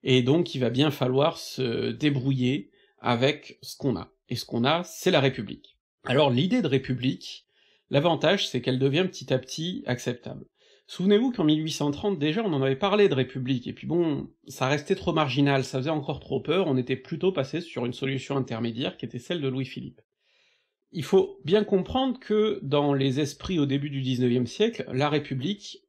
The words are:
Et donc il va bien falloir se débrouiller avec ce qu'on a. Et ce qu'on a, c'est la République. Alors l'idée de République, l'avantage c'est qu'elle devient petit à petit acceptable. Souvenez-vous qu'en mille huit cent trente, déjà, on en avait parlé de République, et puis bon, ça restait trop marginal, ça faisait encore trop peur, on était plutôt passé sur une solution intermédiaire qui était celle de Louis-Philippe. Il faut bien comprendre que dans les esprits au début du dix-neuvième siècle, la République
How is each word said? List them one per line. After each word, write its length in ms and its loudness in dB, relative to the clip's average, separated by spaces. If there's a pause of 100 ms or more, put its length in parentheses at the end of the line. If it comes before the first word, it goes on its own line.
Et 180 6
donc 320 2
il 60 -4
va 100 2
bien 220 2
falloir 460 0
se 520 -4
débrouiller 800 0 (300)
avec 640 0
ce 140 -16
qu'on 200 -2
a. 160 -10 (160)
Et 80 -6
ce 80 -8
qu'on 200 -2
a, 200 2
c'est 260 -2
la 100 4
République. 560 -4 (280)
Alors 260 4
l'idée 320 2
de 60 0
République, 800 -4 (440)
l'avantage 580 2
c'est 120 -2
qu'elle 180 0
devient 320 2
petit 220 -6
à 60 2
petit 480 -8
acceptable. 580 -6 (420)
Souvenez-vous 460 2
qu'en 120 -2
mille 180 4
huit 100 -4
cent 180 0
trente, 280 -2
déjà, 240 0
on 100 -2
en 80 0
avait 160 2
parlé 320 4
de 60 2
République, 520 -2
et 60 -8
puis 140 -12
bon, 420 0 (180)
ça 220 -4
restait 260 0
trop 200 -2
marginal, 500 2
ça 140 -6
faisait 100 -4
encore 320 -4
trop 200 -4
peur, 260 0
on 100 2
était 200 -2
plutôt 360 -2
passé 300 -4
sur 240 -6
une 80 -6
solution 420 -4
intermédiaire 640 -4
qui 80 -10
était 120 -10
celle 220 -6
de 80 -2
Louis-Philippe. 540 -8 (880)
Il 100 -6
faut 440 2
bien 180 4
comprendre 560 0
que 420 0
dans 300 2
les 260 2
esprits 400 -2
au 60 4
début 240 -2
du 140 -6
dix-neuvième 440 2
siècle, 460 -2
la 160 2
République 680 -4 (100)